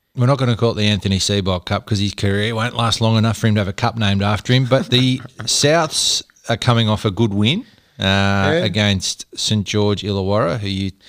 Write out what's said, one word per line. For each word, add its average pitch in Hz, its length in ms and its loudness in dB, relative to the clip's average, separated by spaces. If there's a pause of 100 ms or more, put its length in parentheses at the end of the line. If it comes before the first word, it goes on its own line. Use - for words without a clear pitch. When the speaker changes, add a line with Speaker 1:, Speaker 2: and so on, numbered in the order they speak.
(140)
Speaker 1:
We're 123 120 0
not 139 120 2
gonna 123 180 0
call 117 160 0
it - 20 -6
the 104 100 -2
Anthony 98 340 0
Seibold 95 460 0
Cup - 220 -4
'cause 104 140 0
his 98 140 -2
career 104 400 -2
won't 117 220 -4
last 117 240 0
long 113 160 2
enough 110 220 2
for - 80 0
him 107 80 4
to 107 80 2
have 92 60 -4
a 101 40 -4
cup 117 240 -2
named 101 260 0
after 104 300 -2
him. 127 140 2
But 127 240 0
the 127 280 2
<laughs> - 260 -18
Souths 156 800 0 (260)
are 113 100 0
coming 117 320 2
off 107 160 0
a 107 40 0
good 101 240 0
win, 123 300 0 (340)
uh, - 40 -8
Speaker 2:
Yeah. 98 500 2 (120)
Speaker 1:
against 101 600 0 (120)
Saint 107 300 -2
George 104 360 0
Illawarra, 104 580 -2
who 101 80 -6
you 95 240 -4 (160)